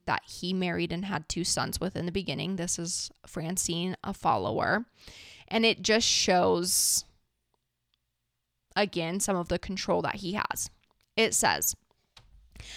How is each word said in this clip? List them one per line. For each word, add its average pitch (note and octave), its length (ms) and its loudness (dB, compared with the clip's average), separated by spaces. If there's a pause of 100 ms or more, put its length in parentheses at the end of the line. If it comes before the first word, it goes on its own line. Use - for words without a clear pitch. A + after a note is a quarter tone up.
that - 220 0
he - 260 -6
married F3 400 -2
and F3 140 -4
had F3+ 240 -4
two E3+ 140 -4
sons - 360 -2
with - 160 -4
in - 80 -4
the F3 80 -4
beginning. E3+ 440 -4
This F3 220 -4
is E3+ 320 -6 (160)
Francine, F3 800 -4
a G3 80 -4
follower. E3 720 0 (640)
And A3+ 160 2
it A3+ 180 2
just G#3+ 240 4
shows, F#3 1000 4 (1700)
again, F3+ 420 0
some G3 160 0
of F3 140 -2
the F3 100 0
control F#3 440 -2
that - 140 -2
he G3 180 -4
has. - 360 -4 (460)
It A3 180 4
says, F2 400 2 (1040)